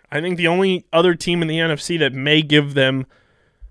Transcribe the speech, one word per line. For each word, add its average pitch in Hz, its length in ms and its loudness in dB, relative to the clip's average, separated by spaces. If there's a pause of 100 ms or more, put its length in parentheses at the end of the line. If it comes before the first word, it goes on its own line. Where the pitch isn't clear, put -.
(120)
I 147 100 -4
think 180 160 -4
the 170 100 0
only 185 460 0
other 170 220 4
team 175 260 -2
in 160 60 -2
the 160 120 -4
N 165 120 0
F 147 100 -6
C 170 160 -4
that 139 160 0
may 147 280 2
give 143 340 0
them 131 300 0 (640)